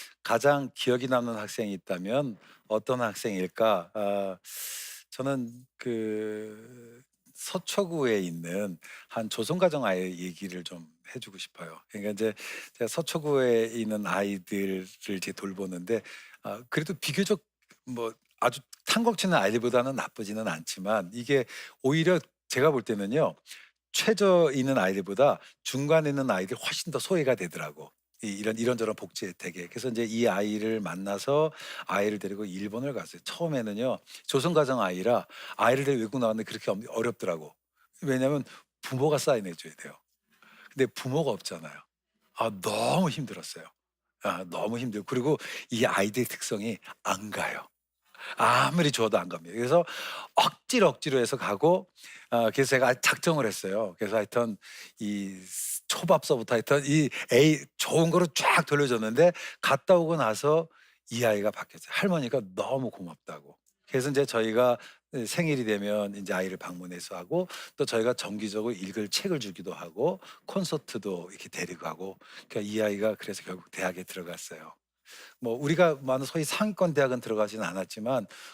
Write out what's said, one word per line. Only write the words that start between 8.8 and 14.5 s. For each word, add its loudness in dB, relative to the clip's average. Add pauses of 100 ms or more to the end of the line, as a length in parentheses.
한 -6
조선가정 0
아이 0 (200)
얘기를 -8
좀 -14 (280)
해주고 -14
싶어요. -14 (100)
그러니까 -6
이제 0 (400)
제가 -2
서초구에 2
있는 -2
아이들을 -2 (240)